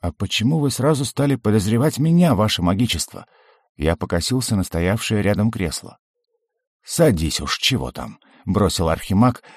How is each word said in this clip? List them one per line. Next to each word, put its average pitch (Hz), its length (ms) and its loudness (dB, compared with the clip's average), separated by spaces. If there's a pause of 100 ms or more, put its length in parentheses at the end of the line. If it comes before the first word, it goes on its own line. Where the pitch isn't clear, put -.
«А 87 120 -4
почему 113 460 -2
вы 143 120 0
сразу 139 320 0
стали 139 320 0
подозревать 202 640 2
меня, 165 360 4
ваше 104 260 0
магичество?» 87 640 -2 (500)
Я 80 200 0
покосился 107 600 -2
на 95 80 0
стоявшее 101 580 -2
рядом 101 300 2
кресло. 95 460 -8 (840)
«Садись 95 580 0
уж, - 160 -6
чего 67 340 -2
там», - 280 -14 (260)
бросил 92 440 2
архимаг, 104 540 2 (140)